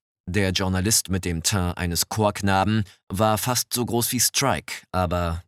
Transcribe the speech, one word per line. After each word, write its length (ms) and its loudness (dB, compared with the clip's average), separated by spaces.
Der 260 0
Journalist 580 0
mit 160 -2
dem 180 -2
Teint 340 0
eines 320 -2
Chorknaben 760 2
war 280 2
fast 360 -2
so 120 0
groß 280 0
wie 60 -2
Strike, 540 0
aber 560 -2